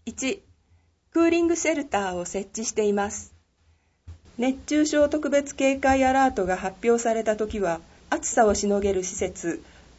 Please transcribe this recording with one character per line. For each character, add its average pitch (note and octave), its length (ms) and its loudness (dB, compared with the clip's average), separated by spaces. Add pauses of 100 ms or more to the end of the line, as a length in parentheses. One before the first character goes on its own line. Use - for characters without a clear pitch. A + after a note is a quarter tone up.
一、 - 380 -6 (680)
ク E4 100 2
ー E4 80 4
リ E4+ 120 2
ン E4+ 60 2
グ E4+ 80 0
シ D4+ 120 -2
ェ D#4+ 80 0
ル C#4+ 100 -4
タ G3 260 -2
ー - 20 -6
を F3 120 -6
設 G3 240 -6
置 A3 160 -8
し - 60 -4
て G#3+ 140 0
い G#3 80 2
ま G3+ 160 -2
す。 - 240 -14 (1040)
熱 C4 300 -2
中 D4+ 180 2
症 D4 240 2
特 D4+ 220 -2
別 C#4+ 240 0
警 C4+ 220 2
戒 C4+ 280 2
ア C4 80 2
ラ C4 180 4
ー - 40 -14
ト F#3+ 100 0
が F#3 100 0
発 F#3+ 320 -6
表 A#3 140 4
さ A3+ 140 0
れ A3+ 80 -2
た G#3+ 120 0
と G#3+ 120 -2
き G#3+ 120 -6
は、 E3 220 -2 (300)
暑 D#4 160 -2
さ A#3 180 4
を G3+ 80 6
し G3+ 140 0
の G3+ 120 2
げ G3 140 0
る F#3 100 -2
施 - 120 -10
設、 F3+ 480 -6 (360)